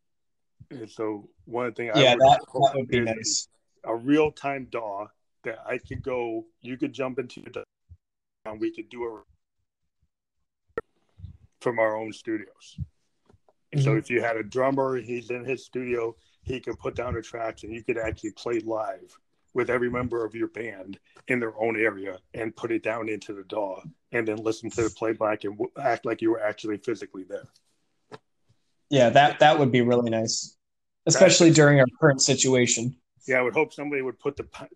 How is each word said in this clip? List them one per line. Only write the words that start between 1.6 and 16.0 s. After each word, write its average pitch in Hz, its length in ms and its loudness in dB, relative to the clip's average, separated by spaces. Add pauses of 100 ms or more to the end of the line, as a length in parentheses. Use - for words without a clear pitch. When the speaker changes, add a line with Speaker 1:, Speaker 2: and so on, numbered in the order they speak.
Speaker 1:
thing 120 180 -8
I 107 120 2
Speaker 2:
Yeah, 127 120 6
Speaker 1:
would 120 60 2
Speaker 2:
that, 135 280 8
Speaker 1:
hope 131 240 2
Speaker 2:
that 139 80 -4
would 120 80 -6
be 123 100 0
Speaker 1:
is 117 60 2
Speaker 2:
nice. 113 440 -4 (360)
Speaker 1:
a 110 120 -4
real-time 139 760 0
daw 107 360 -8 (380)
that 113 220 -8
I 123 120 -6
could 127 240 -12
go, 117 420 -4 (160)
you 123 160 -10
could 127 160 -4
jump 131 260 -6
into 123 220 -10
your 117 100 -18
daw, 101 120 -12 (840)
and 107 160 -12
we 113 100 -4
could 110 200 -14
do 120 140 -10 (1700)
it - 60 -10 (760)
from 120 180 -2
our 110 180 2
own 110 160 -8
studios. - 680 -10 (920)
And 143 100 2
so 135 80 4
Speaker 2:
Mm-hmm. 113 80 2
Speaker 1:
if 107 120 -6
you 120 120 0
had 113 140 0
a 110 60 -4
drummer, 131 540 0
he's 120 340 -8
in 123 140 -8
his 123 200 -6
studio, 120 500 -4 (280)